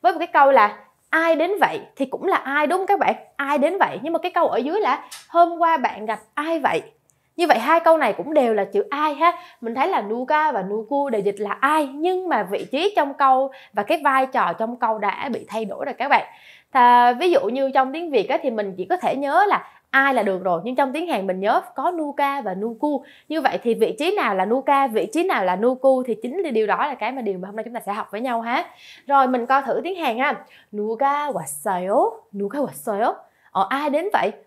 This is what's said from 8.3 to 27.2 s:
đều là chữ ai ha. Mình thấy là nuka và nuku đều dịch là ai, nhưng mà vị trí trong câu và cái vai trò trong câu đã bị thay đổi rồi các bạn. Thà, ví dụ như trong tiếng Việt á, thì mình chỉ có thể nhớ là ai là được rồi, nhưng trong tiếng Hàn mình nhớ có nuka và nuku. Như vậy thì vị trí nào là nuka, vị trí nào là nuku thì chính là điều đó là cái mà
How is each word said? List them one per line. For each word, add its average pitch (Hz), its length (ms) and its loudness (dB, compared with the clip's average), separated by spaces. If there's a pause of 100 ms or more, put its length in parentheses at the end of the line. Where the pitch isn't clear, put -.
đều 247 200 4
là 202 100 0
chữ 196 260 0
ai 294 240 -2
ha. 330 180 4 (300)
Mình 233 140 -8
thấy 269 120 2
là 339 140 0
nuka 254 500 0
và 214 100 -2
nuku 220 480 -4
đều 220 120 -2
dịch 202 180 -2
là 202 120 -4
ai, 302 360 0
nhưng 359 420 -2
mà 226 140 0
vị 190 280 -6
trí 349 240 -2
trong 285 180 0
câu 269 380 2 (220)
và 233 100 -2
cái 320 200 0
vai 269 220 4
trò 208 280 -2
trong 226 220 -4
câu 226 220 -2
đã 202 360 -4
bị - 160 -8
thay 220 160 -6
đổi 190 200 -8
rồi 165 80 -8
các 269 160 -6
bạn. 240 160 4 (480)
Thà, 240 400 8
ví 339 180 2
dụ - 100 4
như 262 300 -2
trong 269 220 2
tiếng 330 180 -6
Việt 220 180 2
á, 294 120 0
thì 277 80 0
mình 208 280 -4
chỉ 185 80 -6
có 349 120 -2
thể - 180 -2
nhớ 285 320 2
là 254 200 0 (240)
ai 269 220 2
là 226 100 2
được 190 200 -2
rồi, 175 200 0
nhưng 247 120 -4
trong 269 180 0
tiếng 330 140 -4
Hàn 202 200 -2
mình 185 120 -4
nhớ 240 220 0 (140)
có 294 160 -2
nuka 285 500 -4
và 190 120 -6
nuku. 233 500 -4 (260)
Như 311 120 -4
vậy 220 220 0
thì 233 100 0
vị 220 260 0
trí 359 160 0
nào 240 200 0
là 185 100 0
nuka, 269 420 2
vị 220 260 -2
trí 339 100 0
nào 269 220 0
là 180 100 2
nuku 254 480 2
thì 240 180 -4
chính 262 180 -6
là 330 120 -2
điều 220 160 0
đó 208 200 0
là 247 80 -6
cái 226 160 -6
mà 262 100 -8